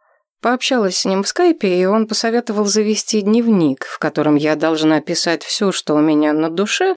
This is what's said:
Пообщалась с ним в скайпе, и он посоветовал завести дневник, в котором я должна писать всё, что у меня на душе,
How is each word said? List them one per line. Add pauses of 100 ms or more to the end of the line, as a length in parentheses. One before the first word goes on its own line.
(440)
Пообщалась
с
ним
в
скайпе,
и
он
посоветовал
завести
дневник,
в
котором
я
должна
писать
всё,
что
у
меня
на
душе,